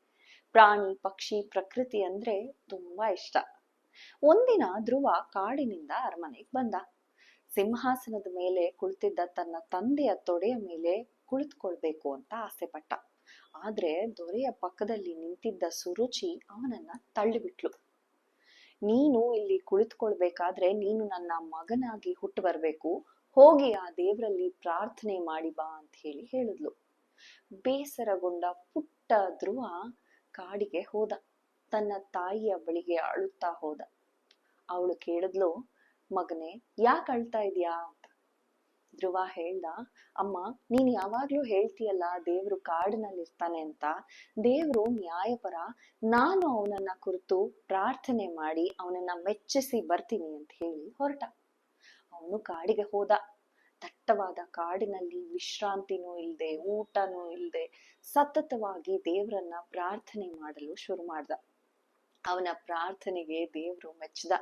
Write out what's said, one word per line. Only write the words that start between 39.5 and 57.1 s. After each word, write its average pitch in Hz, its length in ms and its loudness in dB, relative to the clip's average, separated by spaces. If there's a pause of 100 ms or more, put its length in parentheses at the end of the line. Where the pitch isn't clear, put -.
"ಅಮ್ಮ, 196 420 -4 (120)
ನೀನ್ 254 240 4
ಯಾವಾಗ್ಲೂ 254 480 -2
ಹೇಳ್ತೀಯಲ್ಲ 208 640 0 (220)
ದೇವ್ರು 190 300 0
ಕಾಡಿನಲ್ಲಿ 190 640 -2
ಇರ್ತಾನೆ 170 400 -6
ಅಂತ, 156 240 -8 (600)
ದೇವ್ರು 254 420 4
ನ್ಯಾಯಪರ, 196 680 -4 (500)
ನಾನು 262 540 4
ಅವನನ್ನ 202 300 -2 (120)
ಕುರಿತು 185 460 0 (200)
ಪ್ರಾರ್ಥನೆ 214 600 0
ಮಾಡಿ 165 400 -2 (140)
ಅವನನ್ನ 180 300 -6 (140)
ಮೆಚ್ಚಿಸಿ 214 640 -2
ಬರ್ತೀನಿ" 170 500 -2
ಅಂತ 151 160 -16
ಹೇಳಿ 165 360 -8
ಹೊರಟ. 277 360 -4 (880)
ಅವನು 175 260 -6
ಕಾಡಿಗೆ 196 440 -2
ಹೋದ. 202 280 0 (720)
ದಟ್ಟವಾದ 196 640 -2
ಕಾಡಿನಲ್ಲಿ 202 880 -4
ವಿಶ್ರಾಂತಿನೂ 196 840 -6
ಇಲ್ದೆ, 160 380 -6
ಊಟನೂ 185 760 -2